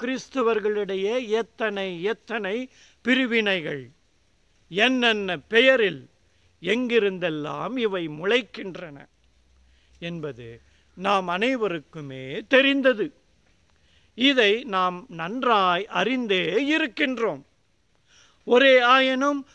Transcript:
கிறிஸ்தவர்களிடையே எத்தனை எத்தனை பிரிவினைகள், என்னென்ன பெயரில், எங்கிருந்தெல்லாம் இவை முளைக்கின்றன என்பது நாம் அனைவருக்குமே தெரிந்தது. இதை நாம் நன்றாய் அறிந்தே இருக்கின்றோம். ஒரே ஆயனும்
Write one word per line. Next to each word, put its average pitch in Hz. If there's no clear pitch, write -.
கிறிஸ்தவர்களிடையே 220
எத்தனை 202
எத்தனை 220
பிரிவினைகள், 202
என்னென்ன 214
பெயரில், 220
எங்கிருந்தெல்லாம் 185
இவை 190
முளைக்கின்றன 180
என்பது 135
நாம் 190
அனைவருக்குமே 170
தெரிந்தது. 262
இதை 240
நாம் 180
நன்றாய் 190
அறிந்தே 220
இருக்கின்றோம். 233
ஒரே 262
ஆயனும் 262